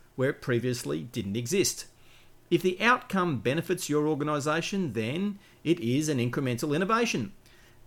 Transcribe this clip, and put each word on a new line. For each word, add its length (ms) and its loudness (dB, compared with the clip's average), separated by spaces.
where 140 2
it 140 -6
previously 580 -2
didn't 340 -6
exist. 500 0
If 100 4
the 180 0
outcome 600 2
benefits 500 -2
your 180 2
organisation, 840 0
then 460 -2
it 160 2
is 280 0
an 120 2
incremental 560 0
innovation. 560 0